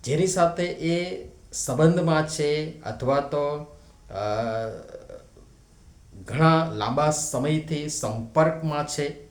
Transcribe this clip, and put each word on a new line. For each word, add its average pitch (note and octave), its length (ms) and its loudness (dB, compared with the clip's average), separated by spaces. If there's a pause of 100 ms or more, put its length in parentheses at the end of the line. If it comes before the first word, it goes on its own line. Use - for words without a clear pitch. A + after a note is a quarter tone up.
જેની D#3+ 240 0
સાથે F3 360 2
એ F3 640 -4 (260)
સંબંધમાં D#3+ 760 4
છે D#3 540 -2
અથવા B2+ 380 0
તો, D3 580 -4 (340)
અ, - 40 -10 (2000)
ઘણા D#3+ 480 4
લાંબા B2+ 380 2
સમયથી D3+ 800 -2
સંપર્કમાં D3 1000 0
છે C#3+ 280 -4 (160)